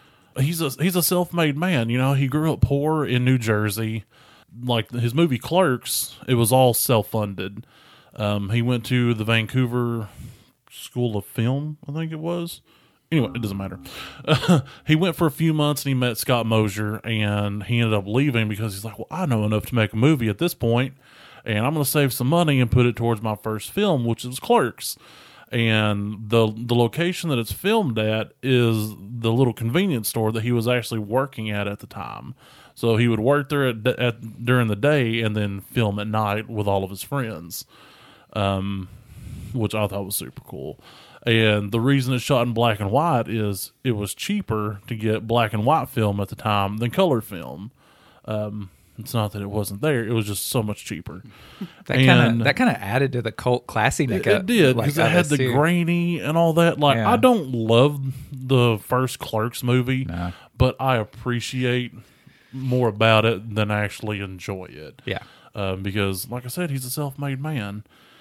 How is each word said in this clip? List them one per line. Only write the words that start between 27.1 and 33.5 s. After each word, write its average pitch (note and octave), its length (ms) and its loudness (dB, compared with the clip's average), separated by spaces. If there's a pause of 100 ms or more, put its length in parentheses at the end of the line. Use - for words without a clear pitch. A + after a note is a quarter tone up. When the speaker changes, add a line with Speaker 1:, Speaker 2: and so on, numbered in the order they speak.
Speaker 1:
that A#2+ 80 0
it's A2 120 -6
filmed F#3+ 460 0
at A2 360 -2 (100)
is A2+ 560 2
the A2+ 340 -4
little B2 200 4
convenience B2+ 540 0
store A2 240 0
that A2+ 120 -2
he B2 80 0
was A#2 160 2
actually A#2+ 320 0
working A2+ 500 -4
at G2+ 180 -2
at G2+ 120 -8
the - 80 -18
time. A#1 480 -12 (400)
So A2+ 220 2
he A#2+ 100 4
would A2 120 2
work C#3 300 2
there C#3+ 180 2